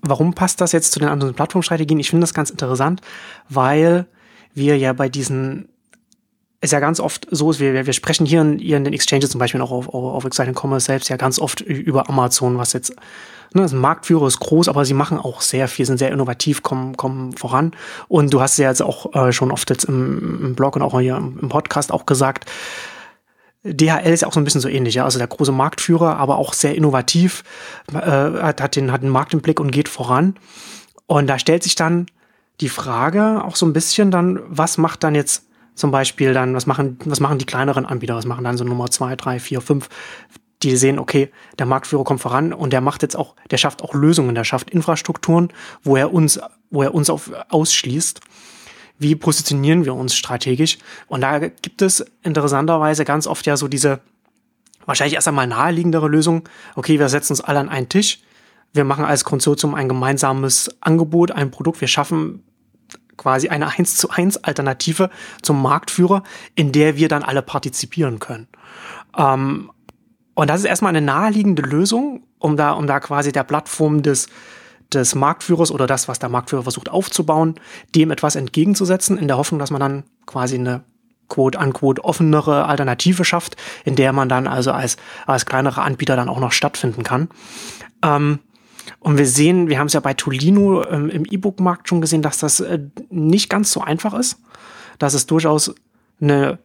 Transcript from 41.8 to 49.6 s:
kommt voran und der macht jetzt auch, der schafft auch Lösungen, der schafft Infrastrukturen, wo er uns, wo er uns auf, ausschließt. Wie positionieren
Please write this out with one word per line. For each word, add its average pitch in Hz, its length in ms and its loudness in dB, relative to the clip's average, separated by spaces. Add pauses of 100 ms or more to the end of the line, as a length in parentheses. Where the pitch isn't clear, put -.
kommt 135 160 -2
voran 135 320 -2
und 147 180 -4
der 127 120 2
macht 143 180 -2
jetzt - 160 -2
auch, - 180 -8 (160)
der 127 60 -2
schafft - 260 -2
auch - 120 -12
Lösungen, 143 400 4
der 117 100 -2
schafft - 260 -4
Infrastrukturen, 170 760 0 (340)
wo 139 140 4
er 135 160 2
uns, 160 260 4 (320)
wo 139 120 0
er 135 120 0
uns 151 140 2
auf, 156 220 -2 (180)
ausschließt. 156 720 0 (760)
Wie 147 200 2
positionieren 151 680 2